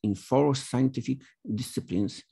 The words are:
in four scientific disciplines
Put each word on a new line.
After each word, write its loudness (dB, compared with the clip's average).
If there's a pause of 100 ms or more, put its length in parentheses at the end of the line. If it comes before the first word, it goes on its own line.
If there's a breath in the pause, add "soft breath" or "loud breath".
in 2
four 4
scientific 0 (240)
disciplines -4